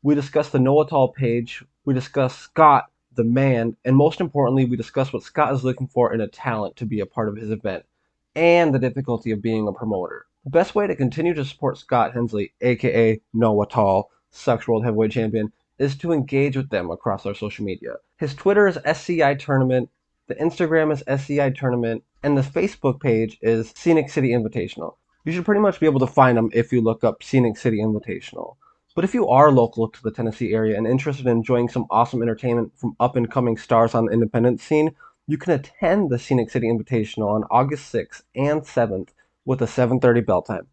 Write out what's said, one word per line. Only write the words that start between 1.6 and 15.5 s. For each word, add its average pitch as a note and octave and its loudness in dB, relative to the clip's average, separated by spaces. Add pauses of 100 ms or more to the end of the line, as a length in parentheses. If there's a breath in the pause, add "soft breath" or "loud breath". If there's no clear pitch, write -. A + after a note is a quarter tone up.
we C#3 2
discussed B2+ -4
Scott, D3 4 (280)
the A#2 0
man, A#2 0
and C3 4
most D3 4
importantly, C3 0
we B2 -2
discussed C3+ -4
what F#2 -8
Scott D3 -2
is C#3 -4
looking B2+ -4
for - 0
in A#2 -2
a G#2 -6
talent G#2+ -8
to A#2 -10
be G#2 -4
a G2 -4
part A2 -6
of G#2 -8
his A2 -10
event, G#2+ -6 (500)
and E3+ 4
the C3+ 2
difficulty B2+ -4
of G#2 -4
being A2 -2
a G2 -6
promoter. F#2+ -6 (180)
The C#3 -12
best E3+ 0
way G#3 0
to F#3 -4
continue D#3 -2
to D3 -4
support C3+ -6
Scott - -2
Hensley, A2+ -4
A B2+ 2
K A2+ 2
A A2 -2 (160)
Know A2 2
It - -4
All, G2 2 (200)
Sucks - -2
World A2+ 0
Heavyweight A2 0
Champion, A2 -4 (260)